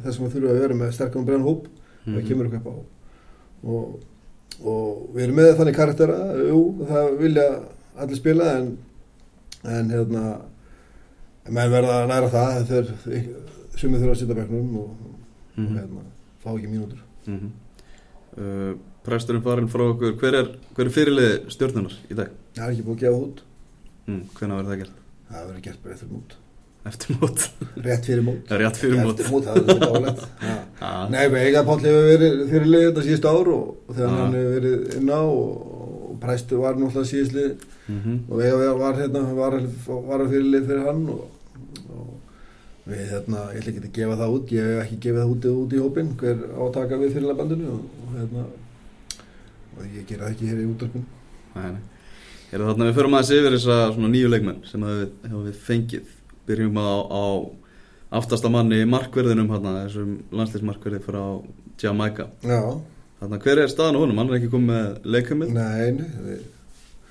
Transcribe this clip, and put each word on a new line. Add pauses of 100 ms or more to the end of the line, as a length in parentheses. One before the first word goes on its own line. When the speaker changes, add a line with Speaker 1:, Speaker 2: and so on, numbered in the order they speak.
Speaker 1:
þess
vegna
þurfa
að
vera
með
sterkan
og
breiðan
hóp
ef
það
Speaker 2:
Mhm.
Speaker 1:
kemur
eitthvað
upp
á. (920)
Og, (640)
og
við
erum
með
þannig
karaktera, (300)
jú,
það
vilja (380)
allir
spila
en, (840)
en
hérna, (1120)
menn
verða
að
læra
það,
þeir, (500)
sumir
þurfa
að
sitja
á
bekknum
og, (640)
Speaker 2:
Mhm.
Speaker 1:
og
hérna, (420)
fá
ekki
mínútur. (280)
Speaker 2:
Mhm. (880)
Eh, (300)
presturinn
farinn
frá (100)
okkur,
hver
er, (260)
hver
er
fyrirliði
Stjörnunnar (140)
í
dag? (240)
Speaker 1:
Það
er
ekki
búið
að
gefa
út. (640)
Speaker 2:
Mm, (120)
hvenær
verður
það
gert? (340)
Speaker 1:
Það
verður
gert
bara
eftir
mót. (500)
Speaker 2:
Eftir
mót? (260)
Speaker 1:
Rétt
fyrir
mót.
Speaker 2:
Já,
rétt
fyrir
mót.
Speaker 1:
Eftir
mót,
það
er
gáðlegt. (120)
Speaker 2:
<laughs>
Speaker 1:
Já. (260)
Speaker 2:
Já.
Speaker 1:
Nei,
Veigar
Páll
hefur
verið
fyrirliði
þetta
síðustu
ár
og, (120)
og
þegar
Speaker 2:
Já.
Speaker 1:
hann
hefur
verið
inn
á
og, (340)
og
Prestur
var
náttúrulega
síðustliði (320)
Speaker 2:
Mhm. (160)
Speaker 1:
og
Veigar
var,
var,
hérna,
var, (480)
var
fyrirliði
fyrir
hann
og, (600)
og (720)
við,
hérna, (140)
ég
ætla
ekki
að
gefa
það
út,
ég
hef
ekki
gefið
það
út,
út
í
hópinn,
hver (100)
á
að
taka
við
fyrirliðabandinu
og, (180)
og,
hérna, (1300)
og
ég
gera
það
ekki
hér
í
útvarpinu. (520)
Speaker 2:
Nei,
nei. (680)
Heyrðu,
þarna
við
förum
aðeins
yfir
þessa (160)
svona
nýju
leikmenn
sem
að
við, (180)
hefum
við
fengið. (340)
Byrjum
á, (160)
á (920)
aftasta
manni
í
markverðinum
þarna, (120)
þessum (200)
landsliðsmarkverði
frá (560)
Jamaica. (160)
Speaker 1:
Já. (600)
Speaker 2:
Þarna,
hver
er
staðan
á
honum?
Hann
er
ekki
komið
með
leikheimild?
Speaker 1:
Nei,
nei, (160)
við (720)